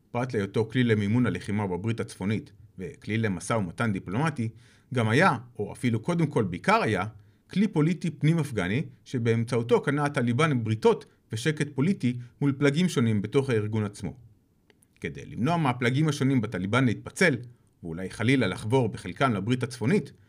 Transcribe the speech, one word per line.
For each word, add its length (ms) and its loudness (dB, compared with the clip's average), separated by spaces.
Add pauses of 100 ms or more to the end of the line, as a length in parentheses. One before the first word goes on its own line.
(100)
פרט 240 -4
להיותו 340 -2
כלי 160 2
למימון 420 2
הלחימה 400 -2
בברית 340 -4
הצפונית 520 -4 (260)
וכלי 400 -6
למשא 340 -2
ומתן 400 -2
דיפלומטי, 560 -2 (460)
גם 140 2
היה, 280 4 (220)
או 140 -6
אפילו 280 0
קודם 260 0
כל 180 0
בעיקר 380 2
היה, 240 0 (440)
כלי 180 2
פוליטי 420 0
פנים 280 2
אפגני 460 -2 (200)
שבאמצעותו 800 2
קנה 220 0
הטליבן 600 2
בריתות 400 2 (280)
ושקט 420 -2
פוליטי 440 0 (220)
מול 120 0
פלגים 360 2
שונים 340 2
בתוך 280 0
הארגון 340 0
עצמו. 320 -8 (840)
כדי 240 -8
למנוע 300 -2
מהפלגים 520 0
השונים 320 0
בטליבן 440 0
להתפצל, 520 0 (460)
ואולי 280 -8
חלילה 360 2
לחבור 420 0
בחלקם 440 -2
לברית 300 -2
הצפונית, 500 -2 (160)